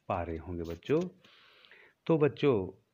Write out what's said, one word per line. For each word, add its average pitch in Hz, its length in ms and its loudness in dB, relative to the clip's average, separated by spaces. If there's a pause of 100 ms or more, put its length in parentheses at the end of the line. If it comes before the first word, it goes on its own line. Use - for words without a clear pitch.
पा 92 140 -2
रहे 82 160 -6
होंगे 85 320 -8
बच्चों। 131 300 -2 (1040)
तो 165 120 4
बच्चों, 139 500 2 (260)